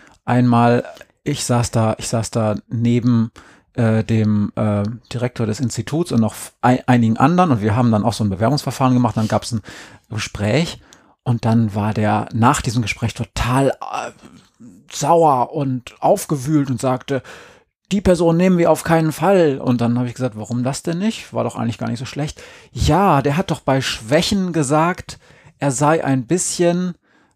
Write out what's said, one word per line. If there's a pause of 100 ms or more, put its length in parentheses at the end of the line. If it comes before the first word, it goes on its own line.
(240)
einmal, (400)
ich
saß
da,
ich
saß
da (120)
neben (440)
äh,
dem,
äh, (300)
Direktor
des
Instituts
und
noch (280)
ei-,
einigen
anderen.
Und
wir
haben
dann
auch
so
ein
Bewerbungsverfahren
gemacht.
Dann
gab's
ein (480)
Gespräch. (420)
Und
dann
war
der
nach
diesem
Gespräch
total,
äh, (840)
sauer
und
aufgewühlt
und
sagte, (720)
"Die
Person
nehmen
wir
auf
keinen
Fall."
Und
dann
habe
ich
gesagt,
"Warum
das
denn
nicht?
War
doch
eigentlich
gar
nicht
so
schlecht." (300)
"Ja,
der
hat
doch
bei
Schwächen
gesagt, (400)
er
sei
ein
bisschen, (420)